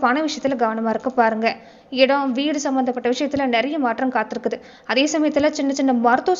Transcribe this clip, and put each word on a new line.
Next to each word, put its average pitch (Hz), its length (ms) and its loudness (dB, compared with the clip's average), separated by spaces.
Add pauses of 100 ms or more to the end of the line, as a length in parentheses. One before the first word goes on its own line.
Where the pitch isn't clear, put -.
பண 262 200 2
விஷயத்துல 277 380 -4
கவனமா 220 300 -2
இருக்க 247 180 -4 (100)
பாருங்க. 226 280 2 (520)
இடம், 269 360 2
வீடு 294 280 0
சம்பந்தப்பட்ட 254 480 -2
விஷயத்துல 285 320 -2 (100)
நிறைய 285 300 0
மாற்றம் 247 300 -2
காத்திருக்குது. 226 420 -4 (340)
அதே 262 120 2 (100)
சமயத்துல 302 440 2
சின்ன 277 220 -2
சின்ன 269 140 2 (120)
மருத்துவ 277 340 2